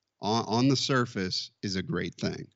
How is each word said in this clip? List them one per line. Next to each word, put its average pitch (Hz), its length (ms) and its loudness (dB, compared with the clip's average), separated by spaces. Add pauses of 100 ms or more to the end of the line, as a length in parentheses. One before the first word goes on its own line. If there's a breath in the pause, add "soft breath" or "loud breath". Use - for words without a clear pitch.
(200)
on, 110 260 2
on 120 220 4
the 135 80 4
surface 120 720 -2 (120)
is 95 120 -4
a 92 80 -2
great 87 320 -4
thing. - 420 -6